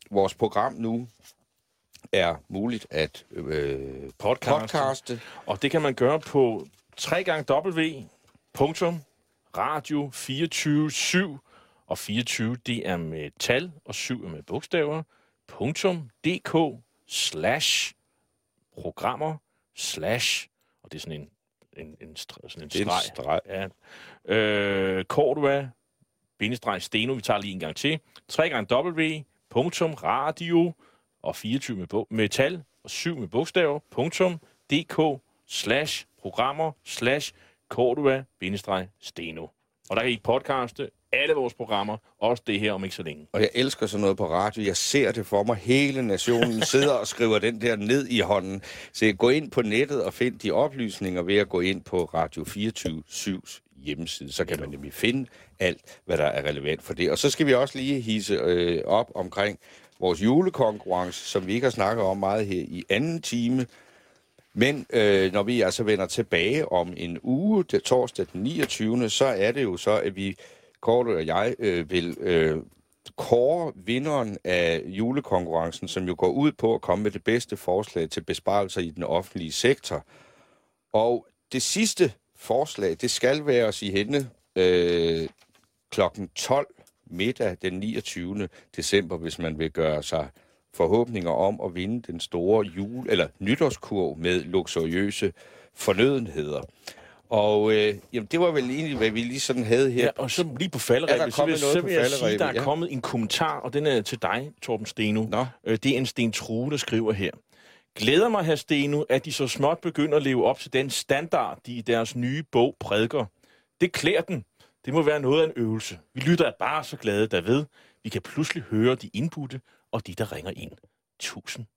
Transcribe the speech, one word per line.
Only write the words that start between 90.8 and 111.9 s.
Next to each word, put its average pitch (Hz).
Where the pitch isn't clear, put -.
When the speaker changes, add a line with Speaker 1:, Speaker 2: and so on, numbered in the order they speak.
Speaker 1:
om 95
at 90
vinde 104
den 82
store 98
jul-, 101
eller 90
nytårskurv 98
med 87
luksuriøse 90
fornødenheder. 95
Og, 107
øh, 107
jamen, 113
det 165
var 175
vel 135
egentlig, 143
hvad 110
vi 110
lige 120
sådan 127
havde 123
her. 120
Speaker 2:
Ja, -
og -
så 175
lige 180
på 131
falderebet, 139
Speaker 1:
Er 156
der 123
Speaker 2:
så 143
vil, 160
Speaker 1:
kommet 156
noget 143
Speaker 2:
så 170
Speaker 1:
på 160
Speaker 2:
vil 190
jeg 123
sige, 135
Speaker 1:
falderebet? 107
Speaker 2:
der 170
er 135
Speaker 1:
Ja. 117
Speaker 2:
kommet 156
en 131
kommentar, 135
og 120
den 147
er 127
til 110
dig, 120
Torben 110
Steno. 110
Speaker 1:
Nå. 110
Speaker 2:
Øh, 113
det 135
er 120
en 131
Sten 117
True, 117
der 147
skriver 113
her: 95
"Glæder 156
mig, 202
hr. 160
Steno, 143
at 135
de 147
så 139
småt 147
begynder 151
at 147
leve 127
op 127
til -
den 143
standard, 135
de 123
i 120
deres 117